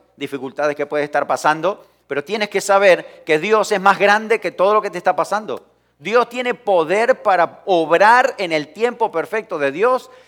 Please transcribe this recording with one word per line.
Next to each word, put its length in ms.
dificultades 600
que 100
puedes 180
estar 220
pasando, 580
pero 160
tienes 260
que 120
saber 640
que 160
Dios 320
es 80
más 180
grande 420
que 120
todo 220
lo 80
que 80
te 80
está 180
pasando. 500
Dios 300
tiene 260
poder 680
para 440
obrar 720
en 140
el 200
tiempo 380
perfecto 480
de 140
Dios 400